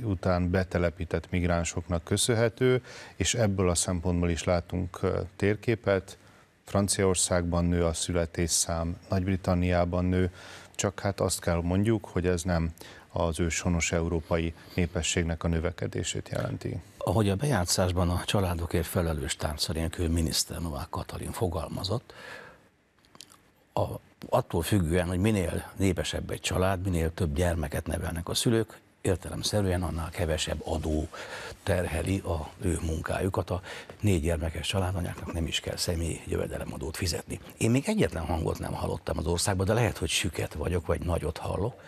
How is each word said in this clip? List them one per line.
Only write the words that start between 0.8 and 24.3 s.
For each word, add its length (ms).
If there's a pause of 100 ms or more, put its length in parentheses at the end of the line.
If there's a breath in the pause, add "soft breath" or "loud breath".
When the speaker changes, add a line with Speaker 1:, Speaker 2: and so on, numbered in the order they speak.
Speaker 1:
migránsoknak 720
köszönhető, 800 (320 loud breath)
és 180
ebből 360
a 60
szempontból 540
is 140
látunk, 580
ö, 180 (160)
térképet. 840 (480 loud breath)
Franciaországban 1000
nő 200
a 80
születésszám, 1040 (120)
Nagy-Britanniában 960
nő, 260 (440 loud breath)
csak 240
hát 200
azt 200
kell 220
mondjuk, 440
hogy 220
ez 160
nem 300 (360 loud breath)
az 300
őshonos 520
európai 640 (220 loud breath)
népességnek 680
a 40
növekedését 840
jelenti. 500 (180)
Speaker 2:
Ahogy 320
a 60
bejátszásban 720
a 160
családokért 600
felelős 500
tárca 380
nélkül 360
miniszter 500
Novák 300
Katalin 420
fogalmazott, 840 (1600 loud breath)
a, 120 (440)
attól 320